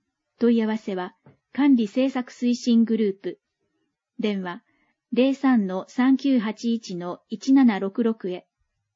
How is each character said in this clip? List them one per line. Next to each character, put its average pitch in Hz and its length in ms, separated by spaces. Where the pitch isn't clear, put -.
問 233 180
い 226 60
合 220 40
わ 214 100
せ 214 180
は、 185 200
管 277 240
理 233 80
政 254 280
策 247 200
推 240 220
進 233 300
グ 220 120
ル 208 220
ー - 40
プ。 175 180
電 202 240
話、 180 200
零 262 220
三 254 320
の 185 220
三 262 280
九 262 220
八 220 360
一 202 220
の 175 320
一 262 240
七 247 260
六 196 240
六 220 280
へ。 180 160